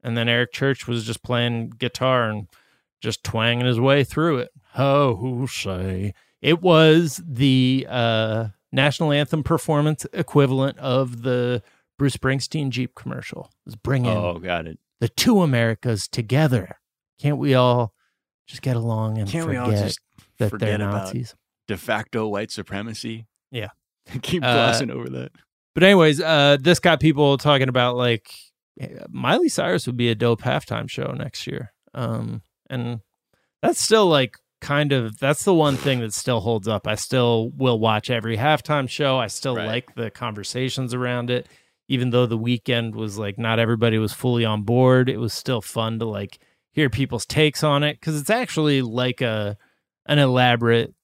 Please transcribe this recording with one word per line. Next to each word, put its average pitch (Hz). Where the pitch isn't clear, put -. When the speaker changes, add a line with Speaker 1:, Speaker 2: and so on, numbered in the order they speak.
Speaker 1:
And 117
then 117
Eric 120
Church 139
was 117
just 113
playing 117
guitar 123
and 107
just -
twanging 117
his 123
way 135
through 156
it. 123
Oh, 139
who 123
say? 95
It 160
was 160
the, 131
uh, 113
national 143
anthem 147
performance 151
equivalent 135
of 127
the 123
Bruce 139
Springsteen 135
Jeep 123
commercial. -
It -
was 110
bringing 123
Speaker 2:
Oh, 87
got 87
it. 80
Speaker 1:
the 117
two 214
Americas 117
together. 123
Can't 147
we 139
all 123
just -
get 127
along 110
and 104
Speaker 2:
Can't 165
we -
Speaker 1:
forget 123
Speaker 2:
all 113
just 101
Speaker 1:
that 107
Speaker 2:
forget 107
Speaker 1:
they're 104
Speaker 2:
about 101
Speaker 1:
Nazis? 113
Speaker 2:
de 101
facto 110
white 104
supremacy? 110
Speaker 1:
Yeah. 110
Speaker 2:
<laughs> 131
Keep 170
Speaker 1:
Uh, 123
Speaker 2:
glossing 117
over 127
that. 127
Speaker 1:
But 156
anyways, 170
uh, 143
this 160
got 165
people 143
talking 131
about, 123
like, 120
Miley 156
Cyrus 175
would 127
be 120
a 113
dope 117
halftime 127
show -
next -
year. -
Um, 113
and 120
that's -
still, 214
like, 139
kind 143
of, 113
that's 139
the 202
one 151
thing 131
that 110
still 120
holds 107
up. 107
I 107
still 120
will 127
watch 107
every 113
halftime 147
show. 135
I 117
still 127
Speaker 2:
Right. 90
Speaker 1:
like 113
the 113
conversations 120
around 123
it, 123
even 127
though 123
the 117
weekend 117
was, 107
like, 104
not 113
everybody 113
was 110
fully 120
on 107
board. 127
It 127
was 113
still 120
fun 113
to, 113
like, 101
hear 147
people's 123
takes 151
on 143
it, 147
'cause 156
it's 139
actually, 156
like, 123
a, 107
an 147
elaborate 120